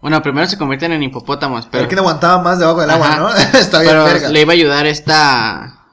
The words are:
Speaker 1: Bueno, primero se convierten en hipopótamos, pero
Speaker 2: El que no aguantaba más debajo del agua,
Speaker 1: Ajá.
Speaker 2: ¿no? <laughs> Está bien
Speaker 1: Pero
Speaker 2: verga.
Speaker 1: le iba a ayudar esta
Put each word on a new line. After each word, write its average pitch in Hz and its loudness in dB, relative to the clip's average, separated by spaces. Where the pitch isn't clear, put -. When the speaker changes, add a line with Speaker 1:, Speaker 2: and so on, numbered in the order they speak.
Speaker 1:
Bueno, 151 -2
primero 147 -2
se 202 -6
convierten 151 -4
en 156 -4
hipopótamos, 135 -6
pero 135 -2
Speaker 2:
El 120 -8
que 147 -4
no 190 0
aguantaba 175 2
más 175 0
debajo 165 0
del 151 0
agua, 160 2
Speaker 1:
Ajá. 151 0
Speaker 2:
¿no? 214 -2
<laughs> 196 2
Está 175 2
bien 170 4
Speaker 1:
Pero 156 4
Speaker 2:
verga. 165 0
Speaker 1:
le 151 2
iba 151 2
a 175 4
ayudar 147 2
esta 135 -2